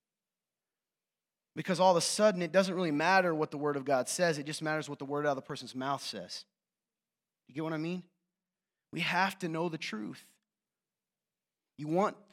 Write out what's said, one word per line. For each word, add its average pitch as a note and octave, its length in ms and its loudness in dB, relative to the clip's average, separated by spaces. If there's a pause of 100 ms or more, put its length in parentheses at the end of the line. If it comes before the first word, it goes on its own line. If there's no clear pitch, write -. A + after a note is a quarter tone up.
(1500)
Because D#3+ 260 -2
all F#3 100 8
of F3 60 6
a E3 40 4
sudden, G#3 420 4
it D#3+ 100 -4
doesn't F#3+ 220 4
really E3+ 180 0
matter F3 420 4
what D3+ 160 0
the D3+ 80 -8
Word C#3+ 180 0
of C3+ 80 -6
God C3 240 2
says. E3+ 300 2
It C#3+ 80 -6
just D#3 160 -8
matters D#3 260 -2
what C#3+ 100 -10
the C#3+ 60 -10
word C#3+ 220 -2
out D3 40 4
of C#3 60 2
the C3 60 -8
person's C3+ 320 -12
mouth C3 280 -4
says. F2+ 420 -10 (1040)
You B2 60 -18
get D#3 100 -6
what D#3+ 80 -4
I D#3 60 -4
mean? F3 260 -6 (880)
We D#3+ 80 -6
have F#3 400 0
to F3+ 80 -4
know D#3+ 200 -2
the D#3+ 100 -8
truth. - 460 -10 (1500)
You D3+ 120 -8
want F3 280 2 (160)